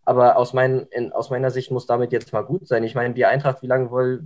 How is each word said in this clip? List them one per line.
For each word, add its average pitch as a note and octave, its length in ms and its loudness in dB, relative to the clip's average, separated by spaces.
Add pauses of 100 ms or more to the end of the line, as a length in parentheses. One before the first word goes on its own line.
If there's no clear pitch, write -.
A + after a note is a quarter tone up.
Aber B2 280 6
aus B2 160 0
mein-, C3 380 0
in, A#2 200 -6
aus - 200 -6
meiner C3 200 -2
Sicht - 180 -8
muss B2 160 -6
damit A#2+ 280 0
jetzt A2+ 180 -4
mal A2 80 -2
gut D#3+ 260 -4
sein. A#2 200 0
Ich A2 100 -8
meine, B2 180 -2
die A#2+ 120 2
Eintracht, C3+ 360 0
wie B2+ 60 -10
lange B2+ 240 0
woll-, B2+ 340 -2